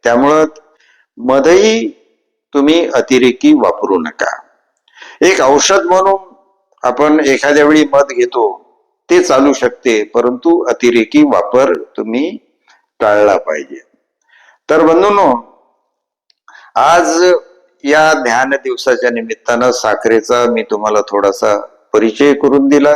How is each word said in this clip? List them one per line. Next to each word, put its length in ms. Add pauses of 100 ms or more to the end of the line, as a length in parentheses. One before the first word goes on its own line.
त्यामुळं 420 (720)
मधही 680 (680)
तुम्ही 320 (100)
अतिरेकी 580
वापरू 460
नका. 360 (880)
एक 200
औषध 440
म्हणून 320 (680)
आपण 360
एखाद्या 460
वेळी 180 (100)
मध 200
घेतो 320 (640)
ते 140
चालू 300
शकते, 520
परंतु 540 (100)
अतिरेकी 540
वापर 500 (240)
तुम्ही 400 (640)
टाळला 380
पाहिजे. 420 (920)
तर 160
बंधूंनो, 440 (1500)
आज 480 (600)
या 300
ध्यान 400
दिवसाच्या 560
निमित्तानं 640
साखरेचा 800
मी 200
तुम्हाला 380
थोडासा 460 (380)
परिचय 400
करून 340
दिला 280